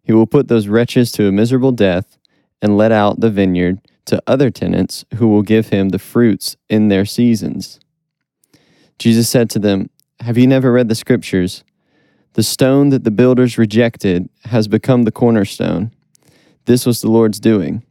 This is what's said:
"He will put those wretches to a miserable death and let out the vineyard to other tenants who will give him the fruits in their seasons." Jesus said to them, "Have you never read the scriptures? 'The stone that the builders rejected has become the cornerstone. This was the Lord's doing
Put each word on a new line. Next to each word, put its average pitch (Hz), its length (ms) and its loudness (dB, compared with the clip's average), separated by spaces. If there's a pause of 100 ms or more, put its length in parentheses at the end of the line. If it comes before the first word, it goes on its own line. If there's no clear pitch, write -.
"He - 100 -4
will 110 140 4
put 139 220 0
those 110 200 0
wretches 117 440 0
to 104 160 0
a 98 40 2
miserable 120 400 0
death 98 460 -2 (460)
and 104 140 2
let 110 140 2
out 104 280 0
the 113 100 0
vineyard 92 500 0 (240)
to - 220 -4
other 131 240 0
tenants - 560 -4 (100)
who 113 120 0
will 104 160 2
give 110 260 0
him 98 200 -2
the 95 100 -4
fruits - 580 -2 (100)
in 107 200 0
their 98 180 0
seasons." - 760 -4 (1160)
Jesus 113 320 2
said 120 220 2
to 110 80 -4
them, 98 320 -2 (300)
"Have 117 180 -2
you 127 80 6
never 131 240 2
read 123 180 2
the 110 60 0
scriptures? - 680 -4 (720)
'The 113 100 -2
stone 139 460 0
that 135 140 0
the 113 80 -2
builders 123 480 2
rejected 104 680 -2 (180)
has 110 220 -2
become 120 360 0
the 110 80 0
cornerstone. 107 800 -2 (760)
This 120 200 2
was 120 160 -2
the 110 100 -2
Lord's 113 280 2
doing 101 520 0